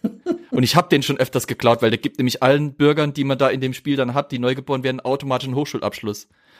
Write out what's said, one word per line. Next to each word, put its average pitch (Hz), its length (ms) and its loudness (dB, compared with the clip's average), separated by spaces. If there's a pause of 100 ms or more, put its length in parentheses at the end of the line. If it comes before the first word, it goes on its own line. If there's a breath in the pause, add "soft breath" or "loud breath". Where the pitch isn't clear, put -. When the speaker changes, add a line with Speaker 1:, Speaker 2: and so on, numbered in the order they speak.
(120)
Speaker 1:
<laughs> - 400 -8
Speaker 2:
Und 127 100 2
ich 120 140 2
hab - 120 2
den 143 140 4
schon 139 160 -4
öfters 131 300 -2
geklaut, 117 340 2
weil 113 80 6
der 113 80 0
gibt - 200 -6
nämlich 127 240 0
allen 143 340 2
Bürgern, 147 360 2
die 139 120 -2
man 139 120 -2
da 135 120 4
in 131 120 -2
dem 131 140 -4
Spiel 143 220 -4
dann 123 180 0
hat, 139 180 -2
die 131 60 -4
neu 123 160 0
geboren 131 300 -4
werden, 131 160 -2
automatisch 135 480 -2
einen 127 80 -4
Hochschulabschluss. 110 720 -6 (320 soft breath)